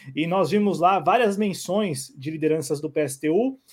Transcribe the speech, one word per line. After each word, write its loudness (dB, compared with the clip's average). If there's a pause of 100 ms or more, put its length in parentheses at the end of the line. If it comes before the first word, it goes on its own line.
(140)
e -2
nós 0
vimos 2
lá 4
várias 2
menções -4
de -10
lideranças -2
do -6
P -2
S -4
T -2
U 0 (140)